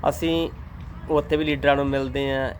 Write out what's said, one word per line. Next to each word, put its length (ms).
ਅਸੀਂ 400
ਉੱਥੇ 280
ਵੀ 60
ਲੀਡਰਾਂ 320
ਨੂੰ 100
ਮਿਲਦੇ 460
ਹਾਂ 180